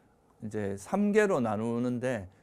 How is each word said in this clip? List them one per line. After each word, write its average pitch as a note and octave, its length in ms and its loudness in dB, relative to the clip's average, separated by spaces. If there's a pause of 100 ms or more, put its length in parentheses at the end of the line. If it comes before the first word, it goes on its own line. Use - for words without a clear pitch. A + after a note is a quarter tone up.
(420)
이제 G#2 360 -4
삼 G3+ 340 0
개로 G3 280 4
나누는데, A#2 880 -2 (160)